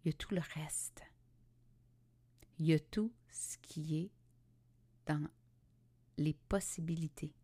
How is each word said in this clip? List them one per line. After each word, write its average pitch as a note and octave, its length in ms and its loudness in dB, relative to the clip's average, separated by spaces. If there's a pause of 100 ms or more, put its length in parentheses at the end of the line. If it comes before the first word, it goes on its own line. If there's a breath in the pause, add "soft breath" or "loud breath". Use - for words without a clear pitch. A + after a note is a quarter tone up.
il E3 60 2
y - 20 4
a - 60 -2
tout - 180 -4
le F3 60 2
reste. - 600 -6 (1600)
Il D#3 80 2
y D#3+ 60 8
a D#3 80 8
tout A3 320 0 (180)
ce - 280 -8
qui D#3 400 -4
est F3+ 120 -2 (960)
dans D3+ 220 0 (920)
les D3+ 160 2 (140)
possibilités. E3 960 0